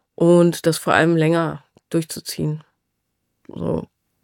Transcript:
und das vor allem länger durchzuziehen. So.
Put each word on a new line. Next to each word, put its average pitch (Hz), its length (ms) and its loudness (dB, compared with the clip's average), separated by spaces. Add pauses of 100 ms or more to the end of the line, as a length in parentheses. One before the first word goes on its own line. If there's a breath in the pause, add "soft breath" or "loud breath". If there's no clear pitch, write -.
(160 soft breath)
und 170 500 4
das 160 120 0
vor - 160 -2
allem 165 240 2
länger 160 460 0 (260)
durchzuziehen. 156 760 -6 (840)
So. - 360 -6 (380)